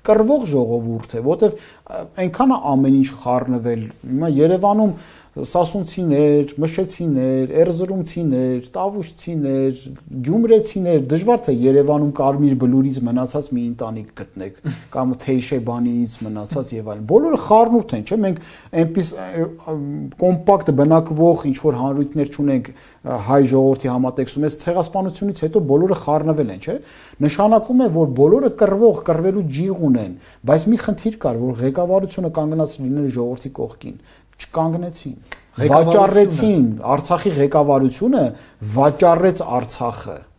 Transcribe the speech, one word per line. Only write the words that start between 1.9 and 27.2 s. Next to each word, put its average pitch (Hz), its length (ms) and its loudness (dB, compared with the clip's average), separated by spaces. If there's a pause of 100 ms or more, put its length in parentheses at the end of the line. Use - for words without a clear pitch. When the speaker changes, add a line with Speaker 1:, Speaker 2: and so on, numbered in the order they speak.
Speaker 1:
այնքան 190 360 0
է 226 140 0
ամեն 135 320 2
ինչ 135 120 2
խառնվել, 123 760 -4 (140)
հիմա 139 300 -4
Երևանում 185 640 2 (360)
սասունցիներ, 151 1300 0
մշեցիներ, 143 1000 -2
էրզրումցիներ, 165 1120 -2
տավուշցիներ, 156 1160 -4 (340)
գյումրեցիներ, 185 880 2
դժվար 196 400 0
թե 139 100 0
Երևանում 143 560 2
Կարմիր 139 460 2
Բլուրից 131 420 2
մնացած 127 520 -4
մի 120 120 -4
ընտանիք 113 480 -8
գտնեք, 95 480 -14 (280)
կամ 127 300 -4
Թեյշեբանիից 120 1000 -2
մնացած 107 560 -8
և 110 160 -10
այլն։ 107 160 -10
Բոլորը 247 340 2
խառնուրդ 226 540 2
են, 107 80 -6
չէ՞, 208 160 -2
մենք 190 220 -2 (300)
այնպես, 165 400 -2
ը, 185 260 -12
ը, 165 400 -6 (380)
կոմպակտ 180 600 2
բնակվող 160 720 4
ինչ-որ 135 320 0
հանրույթներ 143 520 -2
չունենք, 139 400 -2
ը, - 500 -10
հայ 127 240 4
ժողովրդի 135 460 2
համատեքստում։ 127 560 -2
Այս 151 120 -6
ցեղասպանությունից 185 840 -4
հետո 160 220 0
բոլորը 160 340 2
խառնվել 147 540 -2
են, 95 100 -14
չէ՞։ 185 160 -8 (420)
Նշանակում 214 640 2